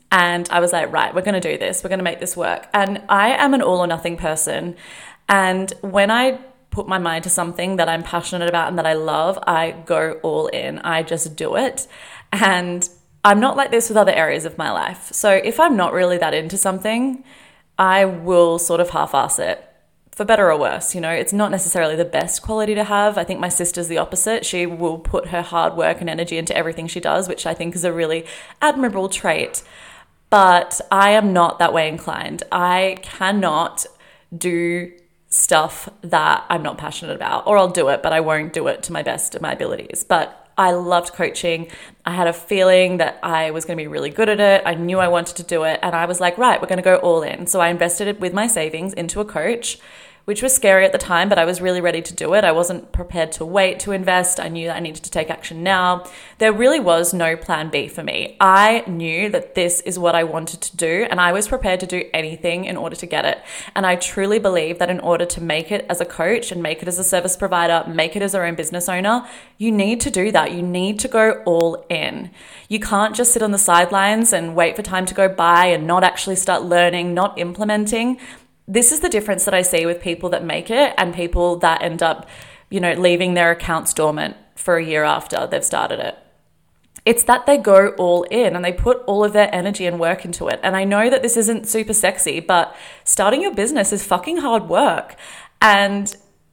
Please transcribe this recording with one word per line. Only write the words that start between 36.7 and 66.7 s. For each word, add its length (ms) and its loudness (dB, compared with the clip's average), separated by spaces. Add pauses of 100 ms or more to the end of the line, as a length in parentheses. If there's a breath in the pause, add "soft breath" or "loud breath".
passionate 380 -10
about, 300 -4
or 120 4
I'll 100 4
do 200 2
it, 140 0
but 100 0
I 80 2
won't 320 -2
do 160 -2
it 160 -6
to 80 -12
my 100 -6
best 320 -6
of 80 -8
my 80 -6
abilities. 540 -8
But 360 -2 (160)
I 140 4
loved 440 0
coaching. 520 -4 (400 loud breath)
I 60 -4
had 160 0
a 40 0
feeling 640 2
that 260 -2
I 260 -2
was 140 -8
gonna 120 -8
be 120 -8
really 220 -6
good 180 0
at 100 0
it. 260 6
I 100 0
knew 260 -2
I 80 4
wanted 300 0
to 40 -12
do 220 -2
it. 180 0
And 140 -2
I 80 0
was 160 -4
like, 180 0
"Right, 220 4
we're 80 -6
gonna 140 -2
go 160 6
all 260 2
in." 240 -8
So 120 0
I 100 4
invested 360 -2
it 140 -4
with 120 -4
my 140 -2
savings 460 -4
into 280 -6
a 40 -2
coach, 560 -4 (460 loud breath)
which 160 -4
was 120 0
scary 320 6
at 60 4
the 40 -2
time, 320 0
but 100 4
I 60 4
was 160 -2
really 220 -2
ready 180 0
to 140 -14
do 180 -2
it. 120 4
I 80 4
wasn't 400 -2
prepared 400 -4
to 120 -8
wait 360 0
to 120 -6
invest. 480 0
I 80 -8
knew 200 -6
that 80 -6
I 40 -8
needed 220 -10
to 80 -14
take 180 -4
action 340 -10
now. 420 0 (340 loud breath)
There 120 4
really 300 4
was 320 2
no 240 0
plan 320 -6
B 200 -4
for 140 -12
me. 380 -8
I 460 6
knew 420 -4
that 260 -4
this 280 0
is 160 -6
what 160 2
I 100 4
wanted 380 -6
to 160 -8
do, 320 0
and 100 0
I 120 4
was 160 -2
prepared 320 -2
to 60 -6
do 180 -6 (100)
anything 500 -4
in 140 -8
order 180 -8
to 80 -12
get 220 -2
it. 160 -2 (340 loud breath)
And 80 0
I 120 2
truly 420 -2
believe 400 0
that 100 0
in 120 -2
order 260 0
to 160 -8
make 280 -4
it 200 -4
as 100 -4
a 60 -2
coach 440 -2
and 120 -8
make 180 -6